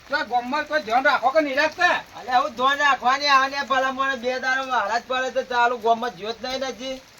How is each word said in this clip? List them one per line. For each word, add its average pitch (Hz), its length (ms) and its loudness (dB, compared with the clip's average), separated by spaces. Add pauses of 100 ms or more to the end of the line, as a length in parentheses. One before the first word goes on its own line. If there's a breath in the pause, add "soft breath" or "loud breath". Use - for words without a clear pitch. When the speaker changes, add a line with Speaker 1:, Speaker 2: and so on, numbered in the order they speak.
Speaker 1:
તો 269 60 0
આ 302 80 -2
ગામમાં 247 400 -2
કોઈ 302 160 -2
ધ્યાન 233 260 0
રાખો 269 240 2
કે 311 120 4
નહીં 277 160 -2
રાખતા? 311 460 2 (160)
Speaker 2:
અલે, 240 120 -8
આવું 254 240 2
ધ્યાન 269 220 2
રાખવાની 285 500 2
આવે 277 300 4
ને, 277 60 -4
ભલા 262 280 0
મને 269 240 -2
બે 254 240 -4
દાડો 262 320 -2
વાળા 226 280 0
જ 233 80 -6
પડે 254 240 -2
તો 254 120 -2
ચાલુ, 240 340 2
ગામમાં 226 320 2
જ્યોત 208 320 -8
નહીં 254 180 -6
નથી. 262 420 -8 (180)